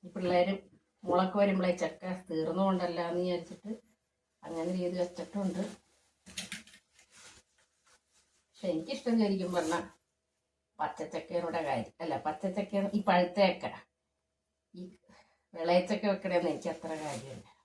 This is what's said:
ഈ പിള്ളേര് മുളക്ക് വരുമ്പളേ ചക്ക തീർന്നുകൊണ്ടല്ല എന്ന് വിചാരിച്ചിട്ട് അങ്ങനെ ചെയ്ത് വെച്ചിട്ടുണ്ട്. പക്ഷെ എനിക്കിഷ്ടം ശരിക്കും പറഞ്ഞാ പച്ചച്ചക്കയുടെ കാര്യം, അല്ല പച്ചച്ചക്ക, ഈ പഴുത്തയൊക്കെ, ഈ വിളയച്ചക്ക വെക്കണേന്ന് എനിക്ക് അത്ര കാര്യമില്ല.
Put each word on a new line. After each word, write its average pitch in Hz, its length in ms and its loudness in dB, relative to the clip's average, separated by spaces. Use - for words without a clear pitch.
ഈ 185 100 -14
പിള്ളേര് 180 400 4
മുളക്ക് 185 320 4
വരുമ്പളേ 190 300 4
ചക്ക 180 300 -4
തീർന്നുകൊണ്ടല്ല 175 720 0
എന്ന് 175 140 0
വിചാരിച്ചിട്ട് 180 460 -4
അങ്ങനെ 165 320 -4
ചെയ്ത് 180 240 -2
വെച്ചിട്ടുണ്ട്. 185 600 -4
പക്ഷെ - 260 -10
എനിക്കിഷ്ടം 226 500 0
ശരിക്കും 190 360 2
പറഞ്ഞാ 165 220 0
പച്ചച്ചക്കയുടെ 160 880 -4
കാര്യം, - 240 -2
അല്ല 311 120 -2
പച്ചച്ചക്ക, 196 720 -2
ഈ - 20 2
പഴുത്തയൊക്കെ, 180 640 4
ഈ - 20 -10
വിളയച്ചക്ക 180 560 4
വെക്കണേന്ന് 180 400 2
എനിക്ക് 156 240 -2
അത്ര 160 160 -10
കാര്യമില്ല. 135 420 -8